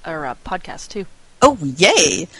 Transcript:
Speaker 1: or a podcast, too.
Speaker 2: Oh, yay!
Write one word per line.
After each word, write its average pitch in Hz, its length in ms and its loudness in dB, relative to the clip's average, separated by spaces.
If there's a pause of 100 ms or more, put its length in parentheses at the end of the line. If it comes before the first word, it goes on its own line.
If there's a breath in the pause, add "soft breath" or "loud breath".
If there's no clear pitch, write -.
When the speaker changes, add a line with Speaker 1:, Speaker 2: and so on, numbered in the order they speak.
Speaker 1:
or 160 180 -8
a 123 100 -6 (120)
podcast, - 420 -10
too. 202 160 -10 (380)
Speaker 2:
Oh, 269 180 4
yay! 151 640 2 (140 loud breath)